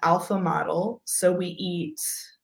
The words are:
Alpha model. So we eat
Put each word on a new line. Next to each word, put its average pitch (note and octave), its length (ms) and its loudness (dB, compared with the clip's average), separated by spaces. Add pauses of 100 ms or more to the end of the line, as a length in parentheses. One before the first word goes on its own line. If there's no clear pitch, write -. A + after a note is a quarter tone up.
Alpha F3+ 340 4
model. E3 640 0
So - 280 2
we F3+ 160 0
eat F3 520 -4 (440)